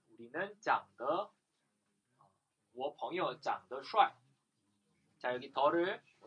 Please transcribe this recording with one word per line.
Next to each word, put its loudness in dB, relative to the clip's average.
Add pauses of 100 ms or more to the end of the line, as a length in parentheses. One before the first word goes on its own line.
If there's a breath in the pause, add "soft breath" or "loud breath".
우리는 -10
长得, -2 (880)
어, -20 (440)
我朋友长得帅. 0 (1040)
자, -2
여기 -8
더를 2 (260)